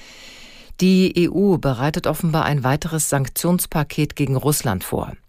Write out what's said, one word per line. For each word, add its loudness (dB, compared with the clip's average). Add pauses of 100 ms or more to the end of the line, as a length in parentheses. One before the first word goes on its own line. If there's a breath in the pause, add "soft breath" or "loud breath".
(800 loud breath)
Die 4
E 4
U 2
bereitet -2
offenbar 0
ein 0
weiteres -2
Sanktionspaket -2
gegen 0
Russland -2
vor. -6 (160)